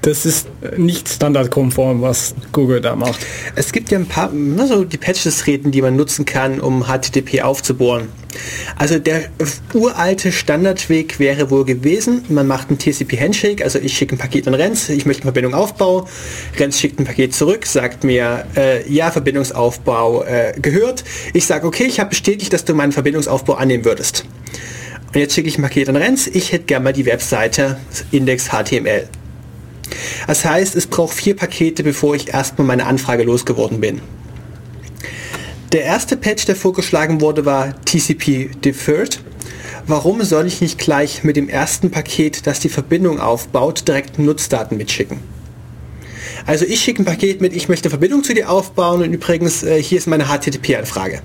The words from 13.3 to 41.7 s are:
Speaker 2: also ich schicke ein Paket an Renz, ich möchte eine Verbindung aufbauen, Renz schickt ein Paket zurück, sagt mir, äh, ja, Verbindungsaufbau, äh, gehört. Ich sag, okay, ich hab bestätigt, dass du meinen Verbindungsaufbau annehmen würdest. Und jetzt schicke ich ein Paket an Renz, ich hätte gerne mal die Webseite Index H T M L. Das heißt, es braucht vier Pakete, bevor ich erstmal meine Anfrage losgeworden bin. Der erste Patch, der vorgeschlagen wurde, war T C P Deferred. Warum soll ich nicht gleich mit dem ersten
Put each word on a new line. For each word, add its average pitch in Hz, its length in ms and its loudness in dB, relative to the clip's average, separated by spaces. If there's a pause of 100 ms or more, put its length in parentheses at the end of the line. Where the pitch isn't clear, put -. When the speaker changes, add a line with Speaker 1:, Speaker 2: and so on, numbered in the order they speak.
Speaker 2:
also 127 140 0
ich 139 180 -2
schicke 135 200 0
ein - 20 -6
Paket 135 300 -2
an 131 80 2
Renz, 185 340 0
ich 143 160 0
möchte 139 160 2
eine 135 100 0
Verbindung 127 220 0
aufbauen, 185 520 2 (540)
Renz 277 200 2
schickt - 200 -2
ein 139 60 2
Paket 127 300 0
zurück, 185 320 2
sagt 123 360 -2
mir, 123 400 2 (140)
äh, 131 340 2
ja, 165 200 2
Verbindungsaufbau, 123 1120 0
äh, 117 360 0
gehört. 202 440 2 (300)
Ich 180 120 4
sag, 156 180 0
okay, 170 220 0
ich 247 140 0
hab 202 100 0
bestätigt, 202 420 0
dass 170 140 0
du 170 80 2
meinen 143 180 4
Verbindungsaufbau 143 600 0
annehmen 123 320 2
würdest. - 400 0 (880)
Und 143 60 4
jetzt 143 160 2
schicke 165 120 0
ich 151 120 -2
ein - 20 0
Paket 139 260 2
an 135 80 2
Renz, 240 320 2
ich - 240 0
hätte 175 140 -2
gerne 131 200 2
mal 135 80 2
die 139 120 0
Webseite 123 720 2 (340)
Index 131 400 2
H 107 120 0
T 123 140 0
M 110 100 0
L. 107 200 0 (1160)
Das 151 180 0
heißt, 175 320 2
es 175 120 0
braucht 165 260 0
vier 196 220 2
Pakete, 165 480 0
bevor 147 320 2
ich - 180 -6
erstmal 139 320 0
meine 127 220 2
Anfrage 123 340 2
losgeworden 117 580 0
bin. 107 220 -2 (1700)
Der 156 120 2
erste 180 340 0
Patch, 208 280 -2
der 190 100 2
vorgeschlagen 165 640 2
wurde, 151 260 4
war 139 380 2
T - 160 2
C 143 140 2
P 131 360 0 (140)
Deferred. 151 560 0 (680)
Warum 156 360 2
soll 160 220 2
ich 180 160 -2
nicht 165 160 0
gleich 147 460 0
mit 151 120 4
dem 143 140 2
ersten 147 400 0